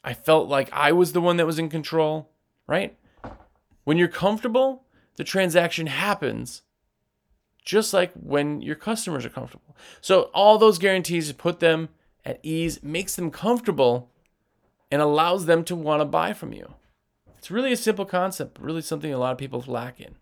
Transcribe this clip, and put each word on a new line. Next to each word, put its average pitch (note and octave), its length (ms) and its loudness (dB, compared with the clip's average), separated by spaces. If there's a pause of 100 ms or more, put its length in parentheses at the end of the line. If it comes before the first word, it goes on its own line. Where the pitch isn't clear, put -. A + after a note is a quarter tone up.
I B2+ 100 -8
felt D#3 340 4
like C#3 240 0
I D3 200 2
was F3 200 4
the F3 80 0
one F3 180 2
that E3 80 4
was D#3+ 140 -4
in E3 100 -2
control, D#3 600 -4 (360)
right? F3 300 -4 (840)
When D#3 140 2
you're F3 100 4
comfortable, A#3 800 0 (300)
the B2 80 -8
transaction E3+ 640 0
happens C3+ 720 -4 (1040)
just G#3+ 280 0
like F3+ 200 2
when C#3+ 480 -2
your D3+ 140 -8
customers E3+ 500 -6
are - 40 -10
comfortable. - 460 -16 (240)
So - 340 2
all G#3 240 8
those G#3+ 200 8
guarantees, E3+ 560 0
put E3+ 260 -4
them D#3+ 300 2 (340)
at - 200 -10
ease, D#3+ 380 -4
makes E3 340 -6
them E3+ 140 -6
comfortable, C#3+ 800 0 (800)
and D3 120 0
allows D#3+ 460 2
them E3 180 4
to F3+ 100 -6
wanna D3+ 300 0
buy D#3+ 260 -2
from C#3 220 -12
you. - 220 -18 (680)
It's - 80 -16
really B3 220 0
a - 20 2
simple G#3 300 -2
concept, F3+ 480 -4
but - 100 -20
really D#3+ 180 -6
something D3+ 320 -6
a B2+ 40 -4
lot B2+ 160 -2
of B2 40 -6
people C3 300 -10
lack B2 320 -10
in. - 220 -20